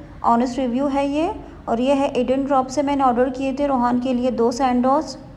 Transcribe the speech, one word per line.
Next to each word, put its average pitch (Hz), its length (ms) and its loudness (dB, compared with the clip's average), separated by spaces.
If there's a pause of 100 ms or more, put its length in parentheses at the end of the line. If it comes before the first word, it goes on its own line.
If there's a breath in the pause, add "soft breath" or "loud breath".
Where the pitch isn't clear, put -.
(240 loud breath)
honest 240 340 2
review 262 300 0
है 277 200 0
ये। 311 240 0 (360 loud breath)
और 226 120 0
ये 269 140 2
है 277 220 2
Eden 254 280 0
Drop 269 240 2
से 294 140 -2
मैंने 277 220 0
order 254 260 4
किए 269 220 -4
थे 285 140 -2
रोहान 247 340 2
के 254 140 -2
लिए 247 180 0
दो 226 200 2
सैंडोज। 262 640 0 (200)